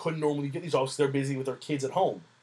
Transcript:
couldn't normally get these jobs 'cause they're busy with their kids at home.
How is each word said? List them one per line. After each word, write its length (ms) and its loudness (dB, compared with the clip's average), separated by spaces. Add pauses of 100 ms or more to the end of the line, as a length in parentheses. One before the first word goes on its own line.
couldn't 180 -2
normally 280 0
get 140 -6
these 100 -4
jobs 200 2
'cause 40 -8
they're 120 4
busy 280 0
with 100 -4
their 100 -2
kids 280 -4
at 80 -4
home. 300 2 (200)